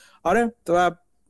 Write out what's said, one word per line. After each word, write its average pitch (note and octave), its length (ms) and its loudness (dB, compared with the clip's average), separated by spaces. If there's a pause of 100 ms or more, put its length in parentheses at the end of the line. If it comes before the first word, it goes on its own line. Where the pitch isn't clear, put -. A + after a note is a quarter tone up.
(220)
آره، A3+ 320 0 (140)
و، F3 220 2 (400)